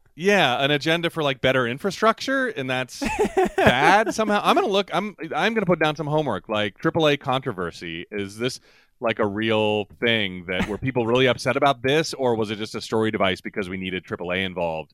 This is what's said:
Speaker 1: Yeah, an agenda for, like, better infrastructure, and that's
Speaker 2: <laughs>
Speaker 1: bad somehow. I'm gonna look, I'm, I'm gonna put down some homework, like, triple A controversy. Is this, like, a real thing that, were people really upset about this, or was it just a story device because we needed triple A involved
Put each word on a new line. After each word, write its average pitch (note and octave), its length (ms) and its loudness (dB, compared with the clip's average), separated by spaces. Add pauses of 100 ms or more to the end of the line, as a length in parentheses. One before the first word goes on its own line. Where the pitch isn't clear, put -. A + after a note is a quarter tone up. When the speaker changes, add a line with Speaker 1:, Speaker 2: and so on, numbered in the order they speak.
(160)
Speaker 1:
Yeah, E3 480 4
an C#3 80 2
agenda D#3+ 400 0
for, E3 100 -4
like, C3+ 200 0
better C3 260 4
infrastructure, A3 800 0
and C3+ 200 -6
that's B2+ 320 -4
Speaker 2:
<laughs> - 580 0
Speaker 1:
bad G3+ 580 4
somehow. G#3 280 0
I'm F#3+ 120 4
gonna F#4 120 2
look, G3 240 0
I'm, F#3 240 -4 (200)
I'm F#3 180 0
gonna G#3+ 140 0
put F3 120 2
down D3+ 160 2
some D3+ 120 -6
homework, C#3+ 420 -2
like, G#2 300 -2
triple D#3+ 280 2
A C#3+ 100 4
controversy. F2+ 920 -4
Is G2+ 260 -8
this, A#2+ 220 -4 (400)
like, A2+ 200 -2
a A2+ 60 2
real G#2+ 600 0 (140)
thing G#2 480 -2
that, F#2+ 200 -2
were G2+ 100 -4
people B2 300 -2
really B2+ 200 4
upset A#2+ 300 0
about C#3 240 2
this, C#3+ 320 0
or B2 220 0
was G#2+ 160 -2
it G#2+ 60 -6
just G#2+ 180 -8
a G#2+ 60 -8
story A2 300 0
device F#2+ 300 0
because G2+ 280 -8
we F#2+ 80 -8
needed F#2 280 -6
triple F2 260 -6
A F2+ 60 0
involved F2 560 -4